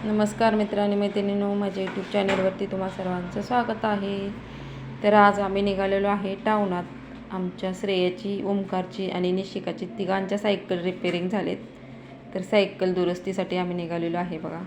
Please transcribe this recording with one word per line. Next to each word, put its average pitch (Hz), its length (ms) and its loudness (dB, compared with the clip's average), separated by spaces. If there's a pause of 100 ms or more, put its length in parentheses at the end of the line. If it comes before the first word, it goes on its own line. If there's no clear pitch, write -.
नमस्कार 214 500 4
मित्र 208 240 2
आणि 202 180 4
मैत्रिणींनो, 202 580 2
माझ्या 196 300 0
YouTube 190 280 -4
चॅनलवरती 190 540 2
तुम्हा 190 220 -2
सर्वांचं 185 540 -4
स्वागत 226 420 0
आहे. 196 460 -2 (720)
तर 208 100 6
आज 202 280 10
आम्ही 196 220 2
निघालेलो 196 460 2
आहे 202 260 0 (100)
टाउनात. 202 400 2 (460)
आमच्या 185 440 -4
श्रेयाची, 190 720 0
ओमकारची 190 680 -2
आणि 180 220 2
निशिकाची 190 540 -4 (120)
तिघांच्या 190 400 0
सायकल 196 400 0
रिपेअरिंग 180 500 -2
झालेत. 175 280 -2 (760)
तर 185 80 -4
सायकल 190 520 2
दुरुस्तीसाठी 180 600 0
आम्ही 180 200 -2
निघालेलो 170 420 -2
आहे 175 200 -4
बघा. 165 280 -8